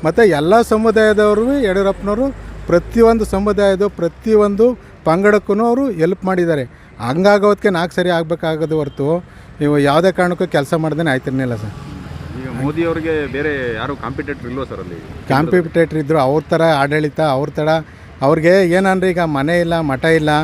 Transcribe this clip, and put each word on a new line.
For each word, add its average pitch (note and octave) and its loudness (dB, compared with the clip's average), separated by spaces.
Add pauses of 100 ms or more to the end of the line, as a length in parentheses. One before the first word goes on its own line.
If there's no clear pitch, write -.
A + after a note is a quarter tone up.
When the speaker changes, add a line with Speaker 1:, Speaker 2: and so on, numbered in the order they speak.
Speaker 1:
ಮತ್ತು E3 2
ಎಲ್ಲ F3+ 4
ಸಮುದಾಯದವ್ರಿಗೂ G#3+ 2
ಯಡಿಯೂರಪ್ಪನವರು G3+ -2 (320)
ಪ್ರತಿಯೊಂದು A3+ 2
ಸಮುದಾಯದ, G3 0
ಪ್ರತಿಯೊಂದು G#3 0 (260)
ಪಂಗಡಕ್ಕೂ G3+ 2
ಅವರು B3 0
ಹೆಲ್ಪ್ F3 -2
ಮಾಡಿದ್ದಾರೆ. E3+ 0 (440)
ಹಂಗಾಗೋದಕ್ಕೆ G3+ 2
ನಾಲ್ಕು E3+ -4
ಸರಿ F3+ 0
ಆಗಬೇಕಾಗೋದು D#3+ -2
ಹೊರತು D3 -4 (360)
ನೀವು D3 2
ಯಾವುದೇ D3+ 4
ಕಾರಣಕ್ಕೂ F3+ -2
ಕೆಲಸ D3 -2
ಮಾಡ್ದೇನೆ D#3 -2
ಆಯ್ತಿರ್ಲಿಲ್ಲ C3 -2
ಸರ್. G#2 -10 (680)
Speaker 2:
ಈಗ B2+ -8
ಮೋದಿ D3+ -2
ಅವ್ರಿಗೆ D#3 -4
ಬೇರೆ C3+ -4
ಯಾರು C3 -6
ಕಾಂಪಿಟೇಟರ್ B2+ -8
ಇಲ್ವಾ B2+ -6
ಸರ್ G#2+ -10
ಅಲ್ಲಿ? - -14
Speaker 1:
ಕಾಂಪಿಟೇಟರ್ D#3+ 0
ಇದ್ರು, D#3 -2
ಅವ್ರ C#3+ 0
ಥರ D#3+ 0
ಆಡಳಿತ, D3+ 0
ಅವ್ರ D3 0
ಥರ D3+ -4 (540)
ಅವ್ರಿಗೆ E3 4
ಏನಂದ್ರೆ F#3+ 2
ಈಗ F3+ -2
ಮನೆ D#3+ 0
ಇಲ್ಲ, E3+ 0
ಮಠ C#3 -2
ಇಲ್ಲ, D#3+ 4 (160)